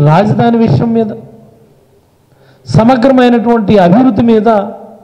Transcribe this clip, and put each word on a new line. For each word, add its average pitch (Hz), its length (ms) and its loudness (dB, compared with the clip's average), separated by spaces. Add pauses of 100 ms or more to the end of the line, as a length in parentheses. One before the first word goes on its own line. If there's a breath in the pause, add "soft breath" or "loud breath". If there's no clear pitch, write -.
రాజధాని 214 520 0
విషయం 226 340 0
మీద, 226 180 -2 (1700 soft breath)
సమగ్రమైనటువంటి 240 1000 2
అభివృద్ధి 220 440 2
మీద 220 260 0 (560)